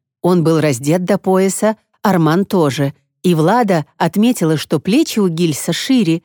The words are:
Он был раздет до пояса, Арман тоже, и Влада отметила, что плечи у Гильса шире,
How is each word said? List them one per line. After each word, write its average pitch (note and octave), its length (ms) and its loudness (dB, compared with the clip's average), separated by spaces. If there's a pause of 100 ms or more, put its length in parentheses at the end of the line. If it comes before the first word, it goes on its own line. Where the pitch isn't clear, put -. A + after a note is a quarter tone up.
(220)
Он F3+ 220 2
был D#3+ 180 2
раздет D3 420 -2
до F#3+ 140 0
пояса, F#3+ 580 0 (260)
Арман F3+ 440 2
тоже, C#3+ 480 -2 (280)
и F3+ 140 2
Влада F3+ 500 2 (120)
отметила, F3+ 580 0
что D#3 240 -4
плечи A#3+ 400 -2
у G3 80 2
Гильса E3 460 -2
шире, E3+ 520 0